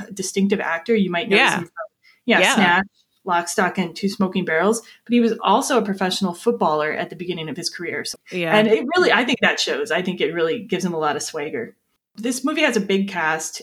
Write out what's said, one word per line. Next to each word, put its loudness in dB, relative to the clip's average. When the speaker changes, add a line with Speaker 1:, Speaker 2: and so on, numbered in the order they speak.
Speaker 1:
distinctive 0
actor. 0
You 2
might -2
know 4
Speaker 2:
Yeah. 4
Speaker 1:
him -6
from, -14
yeah, 4
Speaker 2:
Yeah. 4
Speaker 1:
Snatch, 4
Lock, -2
Stock, -2
and -2
Two -4
Smoking -2
Barrels, 0
but -14
he 4
was 2
also 2
a 4
professional -2
footballer 0
at -6
the -14
beginning -6
of -8
his -6
career. -8
So, -12
Speaker 2:
Yeah. 0
Speaker 1:
and 4
it 4
really, 4
I 4
think 0
that 2
shows. -2
I 0
think -4
it 0
really -2
gives -2
him -2
a -4
lot 0
of -6
swagger. -8
This -4
movie -2
has 2
a 4
big 0
cast, -4